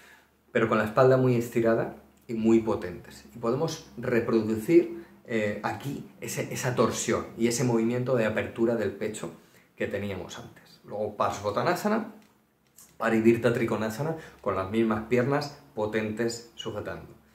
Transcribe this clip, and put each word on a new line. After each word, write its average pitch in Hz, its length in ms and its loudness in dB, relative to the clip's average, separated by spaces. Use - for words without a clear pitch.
pero 113 180 2
con 113 80 2
la 107 80 2
espalda 131 320 6
muy 127 180 4
estirada 117 600 0
y 120 80 -8
muy 113 240 6
potentes. 95 680 -6
Y 120 40 -16
podemos 131 580 -2
reproducir, 113 1040 2
eh, 104 380 -2
aquí 110 420 -6
ese, - 340 -6
esa 123 220 -4
torsión 110 520 0
y 113 100 2
ese 120 160 0
movimiento 123 520 2
de 113 100 2
apertura 107 500 0
del 104 160 -2
pecho 107 400 -8
que 104 100 -2
teníamos 98 500 -6
antes. - 460 -20
Luego 104 320 -6
Parsvottanasana, 123 1000 0
Parivirta 113 560 4
Trikonasana, 113 640 -2
con 98 140 -2
las 92 140 -2
mismas 110 380 0
piernas 131 520 0
potentes 110 800 -4
sujetando. 95 520 -10